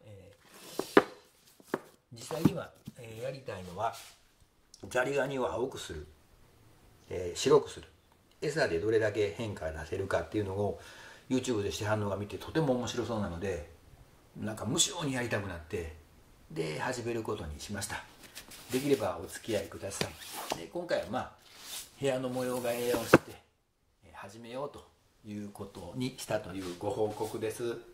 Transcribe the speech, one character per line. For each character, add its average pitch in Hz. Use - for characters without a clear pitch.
え 95
ー、 -
実 113
際 160
に 175
は、 -
え 113
ー、 -
や 135
り 135
た 110
い 92
の 87
は、 110
ザ -
リ 139
ガ 131
ニ 139
を 120
青 120
く 117
す -
る、 76
え 90
ー、 -
白 143
く -
す -
る。 -
餌 151
で -
ど 104
れ 113
だ 107
け 101
変 110
化 78
出 78
せ -
る 95
か 87
っ 82
て 107
い -
う 101
の 95
を、 98
YouTube 127
で 98
し -
て 107
反 107
応 104
が 95
見 101
て、 -
と -
て 160
も 135
面 120
白 117
そ 113
う 107
な 90
の 85
で、 90
な 104
ん -
か 101
無 120
性 -
に 135
や 123
り 117
た 113
く 98
な 87
っ -
て、 -
で、 156
始 120
め 117
る 113
こ 107
と 90
に 73
し -
ま 98
し -
た。 -
で 127
き 143
れ 139
ば 92
お -
付 -
き -
合 98
い 95
く -
だ 98
さ -
い。 -
で、 85
今 175
回 -
は -
ま 123
あ、 -
部 139
屋 131
の 131
模 127
様 127
替 120
え 123
を 117
し 113
て、 -
え -
ー、 -
始 104
め 117
よ 135
う 147
と -
い 104
う 104
こ 101
と 92
に 127
し -
た 107
と 92
い 95
う 90
ご 104
報 107
告 107
で 110
す。 117